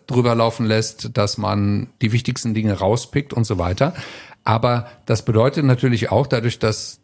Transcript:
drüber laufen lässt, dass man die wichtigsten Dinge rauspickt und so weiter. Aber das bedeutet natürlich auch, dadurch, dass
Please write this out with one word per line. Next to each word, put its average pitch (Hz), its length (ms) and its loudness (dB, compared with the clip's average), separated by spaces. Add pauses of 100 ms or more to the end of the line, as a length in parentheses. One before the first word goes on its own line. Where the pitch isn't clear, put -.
drüber 120 300 2
laufen 113 320 0
lässt, 110 500 -2
dass 104 220 0
man 101 500 0 (140)
die 107 80 2
wichtigsten 120 420 -2
Dinge 107 200 0
rauspickt 113 600 -2
und 113 120 0
so 101 120 -4
weiter. 92 380 0 (480)
Aber 113 480 0 (160)
das 113 180 0
bedeutet 123 400 2
natürlich 123 460 2
auch, 127 160 2
dadurch, 117 320 -2
dass - 440 -2